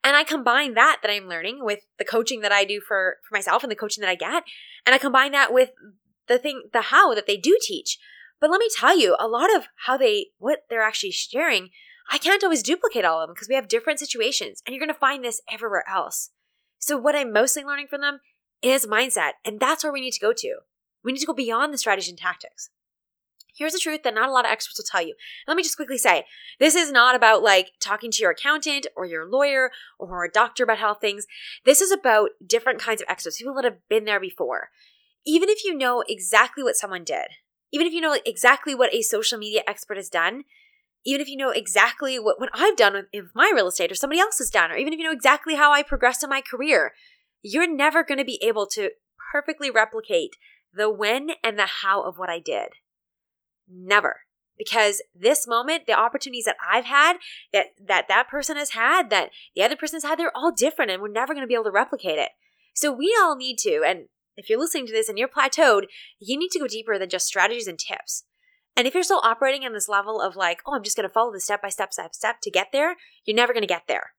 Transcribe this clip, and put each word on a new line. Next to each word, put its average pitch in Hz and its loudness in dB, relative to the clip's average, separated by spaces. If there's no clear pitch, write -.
And 277 4
I 294 6
combine 269 0
that 269 6
that 208 -2
I'm 202 -6
learning 190 -8
with 208 -4
the 208 -4
coaching 226 -2
that 202 0
I 202 4
do 202 -6
for, 190 -2
for - -12
myself 202 2
and 240 -6
the 208 -4
coaching 214 -6
that 185 0
I 180 0
get. 233 -4
And 254 8
I 269 6
combine 269 4
that 277 4
with 254 4
the 247 4
thing, 269 -4
the 226 2
how 294 6
that 208 -2
they 202 0
do 320 6
teach. - -6
But 311 4
let 381 4
me 466 2
tell 339 4
you, 208 4
a 226 -2
lot 277 2
of 311 0
how 262 0
they, 214 2
what 269 -2
they're 226 -2
actually 214 -2
sharing, 226 -2
I 285 -2
can't 403 2
always 330 2
duplicate 277 -2
all 165 2
of 160 -6
them 170 -18
'cause 202 -16
we 262 0
have 220 -4
different 254 -2
situations, 233 -6
and 247 -12
you're 262 -12
gonna 302 -4
find 269 -2
this 233 -6
everywhere 214 -4
else. - -6
So - -4
what 285 2
I'm 254 -4
mostly 262 0
learning 285 -8
from 285 -8
them 285 -4
is 262 2
mindset, 214 0
and 214 -10
that's 294 0
where 302 -2
we 277 -6
need 254 -6
to - -8
go 214 2
to. - -6
We 247 -4
need 269 -6
to 302 -4
go 311 -4
beyond 262 -2
the 254 -6
strategies 190 -2
and 175 -20
tactics. - -10
Here's 302 -4
the 359 -4
truth 302 -4
that 233 0
not 233 0
a 269 -2
lot 247 4
of - 0
experts - -6
will - -12
tell 175 -2
you. 160 -10
Let 320 0
me 233 0
just - -4
quickly 262 -6
say, 175 2
this 302 6
is 311 0
not 254 6
about, 220 6
like, 190 4
talking 214 -6
to - -2
your 180 4
accountant 285 -2
or 185 -8
your 165 -8
lawyer 262 2
or 180 -8
a 175 -6
doctor 233 2
about 220 2
health 208 -2
things. 208 -4
This 285 6
is 381 0
about 214 4
different 233 0
kinds 220 -4
of - -10
experts, - -8
people 254 -10
that 254 -4
have 226 -4
been 214 0
there 208 -2
before. 135 -6
Even 330 2
if 415 0
you 370 -2
know 247 0
exactly 220 2
what 247 0
someone 185 -6
did, 135 -6
even 302 0
if 320 -2
you 339 -4
know 302 0
exactly 269 2
what 247 2
a 226 -2
social 220 -2
media 208 -2
expert 208 -8
has 190 -10
done, 185 -2
even 277 -2
if 285 -6
you 277 -14
know 262 -2
exactly 240 0
what, 214 0
what 247 -6
I've 359 2
done 208 6
with, 196 -8
with 202 -12
my 339 4
real 208 2
estate 233 -2
or 185 -10
somebody 294 -2
else 415 0
has - -4
done, 170 2
or 151 -8
even 285 -4
if 320 -8
you 330 -8
know 320 -2
exactly 294 2
how 294 6
I 285 4
progressed 254 0
in 285 -8
my 269 0
career, 247 0
you're 269 0
never 311 2
gonna 277 -2
be 233 -8
able 214 0
to 202 -4
perfectly 285 -4
replicate 220 -2
the 208 -2
when 226 -2
and 214 -2
the 196 2
how 196 -2
of 175 -8
what 185 -8
I 170 -6
did. 143 -6
Never. 185 0
Because 214 0
this 233 2
moment, 247 -2
the 226 0
opportunities 247 0
that - -2
I've 233 0
had, 294 4
that, 202 2
that 190 0
that 214 2
person 294 -6
has 294 -6
had, 254 0
that 190 0
the - 0
other 254 2
person's - -8
had, 302 -2
they're 339 -4
all 320 0
different 254 0
and 185 -4
we're 208 -8
never 254 -4
gonna 269 -8
be 240 0
able 226 0
to 208 -2
replicate 185 0
it. - -2
So 294 0
we 294 0
all 320 4
need 254 -10
to, 156 0
and 175 -2
if 202 -18
you're 220 0
listening 294 -4
to 220 -14
this 220 -2
and 202 -8
you're 254 -2
plateaued, 269 2
you 247 -6
need 359 -4
to 339 -4
go 269 -4
deeper 214 -6
than 190 -6
just 180 -4
strategies 208 0
and 165 -12
tips. - -10
And 240 2
if 269 -2
you're 359 2
still 370 2
operating 262 0
on 240 -6
this 208 -6
level 202 -2
of, 185 -4
like, 175 -2
"Oh, 277 -4
I'm 202 -6
just - -2
gonna 196 -4
follow 226 0
the 190 -12
step 208 -2
by 202 -8
step, 190 -4
step, - -10
step - -4
to 202 -8
get 190 0
there," 311 0
you're 214 -2
never 240 4
gonna 220 0
get 226 -4
there. - -6